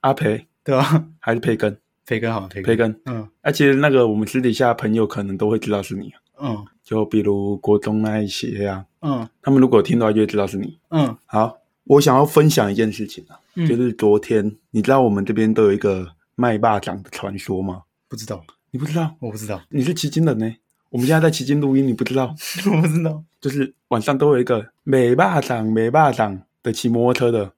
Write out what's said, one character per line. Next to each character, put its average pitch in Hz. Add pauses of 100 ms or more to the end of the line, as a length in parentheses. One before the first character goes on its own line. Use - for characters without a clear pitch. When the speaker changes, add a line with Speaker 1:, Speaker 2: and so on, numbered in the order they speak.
Speaker 1:
阿 135
培？ 110 (180)
Speaker 2:
对 139
啊。 143 (160)
Speaker 1:
还 113
是 117
培 117
根？ 104 (300)
Speaker 2:
培 110
根 113
好， 98
培 98
根。 -
Speaker 1:
培 113
根。 110
Speaker 2:
嗯。 113 (140)
Speaker 1:
啊， -
其 143
实 139
那 143
个 123
我 107
们 107
私 131
底 123
下 120
朋 113
友 113
可 104
能 98
都 107
会 110
知 107
道 101
是 -
你 101
啊。 - (280)
Speaker 2:
嗯。 107 (180)
Speaker 1:
就 110
比 107
如 101
国 104
中 107
那 107
一 107
些 98
啊。 95 (160)
Speaker 2:
嗯。 127 (140)
Speaker 1:
他 -
们 135
如 131
果 107
听 120
的 113
话 107
就 107
会 104
知 104
道 101
是 98
你。 - (100)
Speaker 2:
嗯。 143 (120)
Speaker 1:
好， 107 (260)
我 139
想 143
要 143
分 151
享 110
一 -
件 110
事 101
情 -
啊， - (180)
Speaker 2:
嗯。 170
Speaker 1:
就 127
是 120
昨 104
天， 104 (140)
你 110
知 104
道 135
我 117
们 101
这 98
边 110
都 110
有 98
一 -
个 95 (280)
卖 120
霸 107
掌 98
的 -
传 98
说 95
吗？ 95 (260)
Speaker 2:
不 117
知 107
道。 98 (280)
Speaker 1:
你 123
不 143
知 151
道？ 160
Speaker 2:
我 120
不 107
知 107
道。 101 (120)
Speaker 1:
你 139
是 160
旗 160
津 160
人 127
呢， 113 (360)
我 123
们 123
现 160
在 -
在 160
旗 156
津 143
录 135
音， 135
你 117
不 113
知 123
道？ 131 (140)
Speaker 2:
<laughs> 185
我 165
不 175
知 160
道。 156 (160)
Speaker 1:
就 143
是 135 (160)
晚 120
上 135
都 143
有 127
一 123
个 117 (220)
卖 127
霸 170
掌、 117
卖 113
霸 147
掌 104 (240)
的 120
骑 110
摩 117
托 123
车 120
的 104